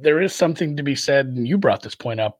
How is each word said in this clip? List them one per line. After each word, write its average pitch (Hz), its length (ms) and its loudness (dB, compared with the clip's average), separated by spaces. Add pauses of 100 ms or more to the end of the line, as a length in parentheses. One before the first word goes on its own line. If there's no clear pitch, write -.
there 151 200 4
is 190 120 0
something 160 440 0
to 147 80 -4
be 143 100 0
said, 139 320 2
and 123 220 -4
you 185 100 2
brought 123 240 2
this - 140 -14
point 113 240 -6
up 107 200 -4